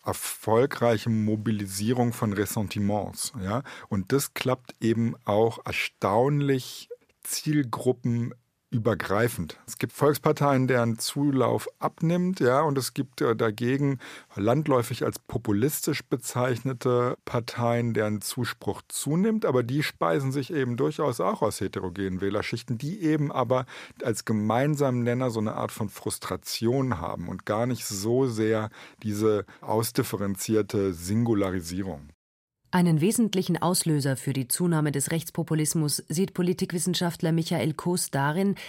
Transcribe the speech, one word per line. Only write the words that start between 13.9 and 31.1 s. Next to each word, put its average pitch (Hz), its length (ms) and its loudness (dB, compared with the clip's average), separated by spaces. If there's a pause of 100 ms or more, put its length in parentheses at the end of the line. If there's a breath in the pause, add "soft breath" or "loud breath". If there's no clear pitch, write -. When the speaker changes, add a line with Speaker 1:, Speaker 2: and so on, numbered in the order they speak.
Speaker 1:
landläufig 123 720 2
als 113 120 -4
populistisch 117 840 -2
bezeichnete 123 1200 0
Parteien, 120 680 0
deren 107 260 0
Zuspruch - 680 -6
zunimmt, 214 580 0
aber 127 160 4
die 131 200 0
speisen 151 500 0
sich 139 200 -4
eben 127 240 0
durchaus 147 440 0
auch 196 200 0
aus 104 220 0
heterogenen 92 580 -4
Wählerschichten, 104 560 -2
die 160 240 -8
eben 156 320 2
aber 127 320 0 (380 loud breath)
als - 240 -4
gemeinsamen 123 760 2
Nenner 123 280 0
so 113 100 -2
eine 107 140 -2
Art 117 180 -4
von 107 160 -4
Frustration 113 1120 -2
haben 87 280 -6
und 92 180 -10
gar 110 180 0
nicht 123 220 -4
so 113 400 0
sehr 110 420 0 (340 loud breath)
diese 104 440 2 (160 loud breath)
ausdifferenzierte 107 1300 0
Singularisierung. 92 1200 -2 (600)